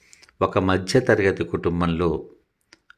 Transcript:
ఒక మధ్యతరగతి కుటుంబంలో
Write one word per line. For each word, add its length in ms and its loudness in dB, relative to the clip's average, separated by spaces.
ఒక 160 0
మధ్యతరగతి 840 2
కుటుంబంలో 880 -2